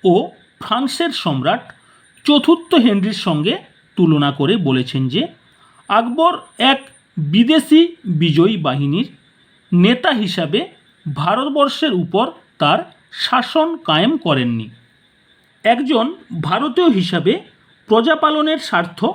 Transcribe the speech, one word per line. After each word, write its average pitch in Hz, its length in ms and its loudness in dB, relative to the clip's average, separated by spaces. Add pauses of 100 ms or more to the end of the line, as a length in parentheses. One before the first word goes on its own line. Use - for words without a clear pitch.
ও 180 100 6 (460)
ফ্রান্সের 269 500 -4
সম্রাট 151 520 -2 (640)
চতুর্থ 294 500 2
হেনরির 214 380 2
সঙ্গে 175 420 -2 (420)
তুলনা 151 360 2
করে 143 240 -2
বলেছেন 131 520 -2
যে 156 140 -4 (680)
আকবর 247 460 0 (240)
এক 269 220 0 (360)
বিদেশি 233 640 2 (240)
বিজয়ী 170 520 2
বাহিনীর 143 520 -2 (640)
নেতা 226 380 2
হিসাবে 196 500 -2 (540)
ভারতবর্ষের 277 800 -2
উপর 190 340 -2 (320)
তার 156 200 2 (340)
শাসন 285 640 -2
কায়েম 190 400 0
করেননি। 123 500 -2 (1000)
একজন 247 420 2 (360)
ভারতীয় 247 480 0
হিসাবে 180 420 0 (560)
প্রজাপালনের 302 680 2
স্বার্থ 180 460 -4 (100)